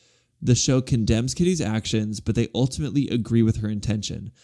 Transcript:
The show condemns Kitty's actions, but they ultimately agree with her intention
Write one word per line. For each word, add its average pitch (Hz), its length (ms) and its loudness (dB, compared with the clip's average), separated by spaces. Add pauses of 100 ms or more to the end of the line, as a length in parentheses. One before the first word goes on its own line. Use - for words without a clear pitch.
(420)
The 123 120 4
show 131 260 2
condemns 117 540 0
Kitty's 175 260 0
actions, 107 580 -2
but 110 160 -4
they 117 200 0
ultimately 135 540 -2
agree 117 340 2
with 110 180 2
her 107 80 -4
intention 104 640 -4 (120)